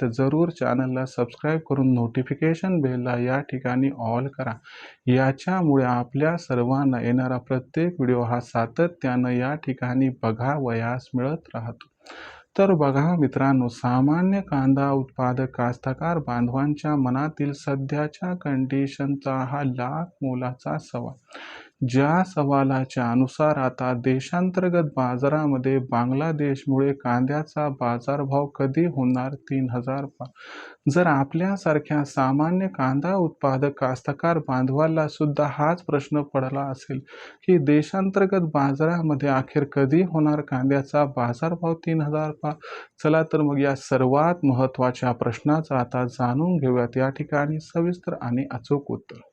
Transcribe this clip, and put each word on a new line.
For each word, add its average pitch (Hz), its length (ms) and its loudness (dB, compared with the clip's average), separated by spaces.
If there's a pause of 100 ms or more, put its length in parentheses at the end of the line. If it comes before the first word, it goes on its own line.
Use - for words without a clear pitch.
तर 127 120 0
जरूर 139 380 2
चॅनलला 127 560 -2
सबस्क्राईब 151 640 -2
करून 131 260 2
नोटिफिकेशन 147 880 0
बेलला 127 380 -2
या 127 240 0
ठिकाणी 127 480 -2 (160)
ऑल 120 220 -2
करा. 127 260 -8 (540)
याच्यामुळे 135 760 2
आपल्या 131 540 0
सर्वांना 131 640 0
येणारा 127 380 0
प्रत्येक 135 600 -2
व्हिडिओ 123 240 2
हा 120 200 -2
सातत्यानं 123 880 -2
या 123 260 -2
ठिकाणी 131 520 -2 (140)
बघावयास 120 920 -2
मिळत 135 400 -4
राहतो. 117 340 -10 (720)
तर 196 160 6
बघा 147 420 2
मित्रांनो, 135 540 2
सामान्य 151 680 2
कांदा 139 520 2
उत्पादक 131 640 -2
कास्तकार 131 640 -2
बांधवांच्या 139 800 -2
मनातील 139 600 0
सध्याच्या 147 840 -4
कंडिशनचा 139 1040 -2
हा 143 220 -4
लाख 131 400 -4 (160)
मोलाचा 127 600 -4
सवाल. 123 320 -10 (680)
ज्या 139 420 4
सवालाच्या 135 880 0
अनुसार 131 460 2
आता 127 360 -2 (120)
देशांतर्गत 175 920 0
बाजारामध्ये 135 840 0 (120)
बांगलादेशमुळे 139 1040 0
कांद्याचा 147 760 -2
बाजारभाव 139 760 -2
कधी 139 400 -2
होणार 131 560 -2
तीन 135 280 -4
हजार 131 340 -4
पार? 123 240 -14 (600)
जर 175 160 4
आपल्यासारख्या 156 960 0
सामान्य 147 640 0
कांदा 143 460 0
उत्पादक 143 640 0
कास्तकार 143 600 -2
बांधवाला 143 680 0
सुद्धा 147 420 0
हाच 156 320 0
प्रश्न 147 420 -2
पडला 135 400 -2
असेल 135 360 -8 (440)
की 185 200 6
देशांतर्गत 190 880 2
बाजारामध्ये 147 760 2
अखेर 135 440 0
कधी 143 300 4
होणार 151 380 2
कांद्याचा 139 640 0 (120)
बाजारभाव 165 600 -2
तीन 165 240 -2
हजार 151 300 -2 (120)
पार? 151 120 -4 (480)
चला 160 200 4
तर 160 180 0
मग 143 200 2
या 139 180 2
सर्वात 143 640 2
महत्त्वाच्या 127 720 2
प्रश्नाचं 147 600 0
आता 127 340 0
जाणून 135 480 0
घेऊयात 123 400 2
या 131 120 2
ठिकाणी 147 560 -2
सविस्तर 175 580 -4
आणि 123 280 -2
अचूक - 400 -4
उत्तर. 110 300 -10 (120)